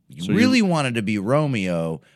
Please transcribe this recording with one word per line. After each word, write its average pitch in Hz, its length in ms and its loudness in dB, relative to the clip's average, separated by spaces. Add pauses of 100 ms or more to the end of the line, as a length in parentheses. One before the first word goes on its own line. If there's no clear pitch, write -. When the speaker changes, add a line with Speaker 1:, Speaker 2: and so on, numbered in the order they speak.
Speaker 1:
You 151 140 -14
Speaker 2:
So 196 80 -4
you 185 60 2
Speaker 1:
really 254 240 4
wanted 151 340 0
to 117 60 -2
be 104 160 0
Romeo, 95 840 -2 (140)